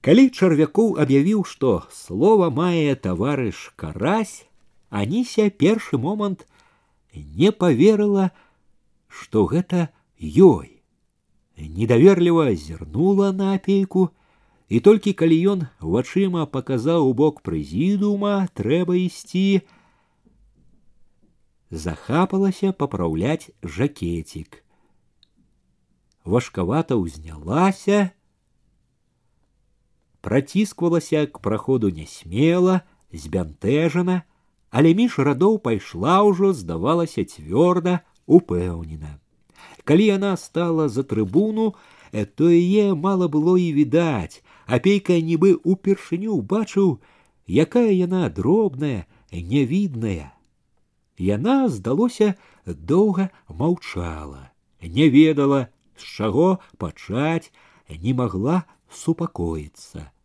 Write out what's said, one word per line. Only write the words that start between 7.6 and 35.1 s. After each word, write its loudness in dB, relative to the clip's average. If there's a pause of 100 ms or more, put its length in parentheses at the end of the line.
што -2
гэта -2 (320)
ёй. 4 (760)
Недаверліва 4
зірнула -2
на -2
апейку, 0 (580)
і 0
толькі 4
калі 2 (160)
ён -4 (180)
вачыма -2
паказаў -2
у 0
бок 0
прэзідыума, -2 (200)
трэба -2
ісці, -2 (2000)
захапалася -2
папраўляць -4 (160)
жакецік. -6 (1600)
Важкавата -2
ўзнялася, -2 (2000)
працісквалася -2
к -20
праходу -2
нясмела, -2 (240)
збянтэжана, -2 (520)
але 6
між 0